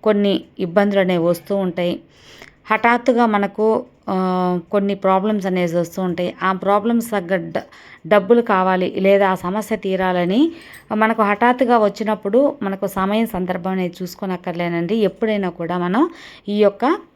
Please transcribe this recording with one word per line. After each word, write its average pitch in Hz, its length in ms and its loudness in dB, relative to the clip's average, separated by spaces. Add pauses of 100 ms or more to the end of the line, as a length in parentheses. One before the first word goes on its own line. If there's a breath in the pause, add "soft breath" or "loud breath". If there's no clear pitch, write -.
కొన్ని 202 400 2 (140)
ఇబ్బందులు 196 420 0
అనేవి 180 240 2
వస్తూ 175 320 -2
ఉంటాయి. 180 440 -4 (680 loud breath)
హఠాత్తుగా 240 560 2
మనకు, 214 580 0 (240)
ఆ, 185 520 0 (120)
కొన్ని 202 220 0
ప్రాబ్లమ్స్ 190 520 0
అనేవి 180 300 0
వస్తూ 170 260 -2
ఉంటాయి. 180 400 -4
ఆ 185 100 0
ప్రాబ్లమ్స్ 202 580 0
తగ్గ 190 260 -2
డ-, 165 260 -6 (440 loud breath)
డబ్బులు 208 360 4
కావాలి, 185 560 0
లేదా 196 320 4
ఆ 190 40 2
సమస్య 202 420 -4
తీరాలని 190 760 0 (400 loud breath)
మనకు 220 300 2
హఠాత్తుగా 240 560 2
వచ్చినప్పుడు 214 840 0
మనకు 196 240 -4
సమయం, 202 400 0
సందర్భం 185 440 -4
అనేది 185 320 -4
చూసుకోనక్కర్లేనండి. 175 920 -4
ఎప్పుడైనా 208 540 -2
కూడా 175 300 -6
మనం 202 320 0 (380 loud breath)
ఈ 208 100 -2
యొక్క 233 420 2 (160)